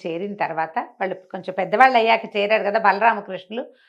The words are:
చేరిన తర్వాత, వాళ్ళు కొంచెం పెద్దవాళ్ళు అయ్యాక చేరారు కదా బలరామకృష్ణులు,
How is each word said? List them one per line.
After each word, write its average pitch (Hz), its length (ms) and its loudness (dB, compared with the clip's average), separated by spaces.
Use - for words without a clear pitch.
చేరిన 180 280 -6
తర్వాత, 160 440 -4
వాళ్ళు 190 360 -6
కొంచెం 185 440 -12
పెద్దవాళ్ళు 233 400 4
అయ్యాక 226 380 0
చేరారు 208 260 2
కదా 202 160 0
బలరామకృష్ణులు, 208 880 0